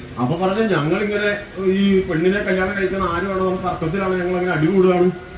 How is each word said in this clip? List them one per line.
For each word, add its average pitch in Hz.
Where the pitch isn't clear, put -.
അപ്പൊ 131
പറഞ്ഞു, 202
"ഞങ്ങളിങ്ങനെ 202
ഈ 196
പെണ്ണിനെ 185
കല്യാണം 196
കഴിക്കുന്ന 190
ആരുമാണോ 185
നമുക്ക് 185
തർക്കത്തിലാണ്, 185
ഞങ്ങൾ 180
അങ്ങനെ 180
അടി 156
കൂടുകയാണ്." 185